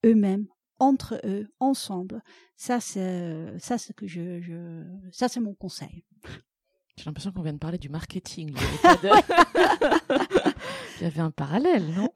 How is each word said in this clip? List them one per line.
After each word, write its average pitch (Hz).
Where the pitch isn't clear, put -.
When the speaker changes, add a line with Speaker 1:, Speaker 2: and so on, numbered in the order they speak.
Speaker 1:
eux-mêmes, 208
entre 262
eux, 208
ensemble, 214
ça, 247
c'est, 175
ça, 240
c'est -
que 208
je, 175
je, 170
ça, 247
c'est 247
mon 202
conseil. -
Speaker 2:
J'ai -
l'impression 156
qu'on 185
vient 156
de 147
parler 170
du 143
marketing, 156
là, 127
et -
pas 339
de 359
<laughs> -
Il 175
y -
avait 160
un 160
parallèle, 170
non ? 202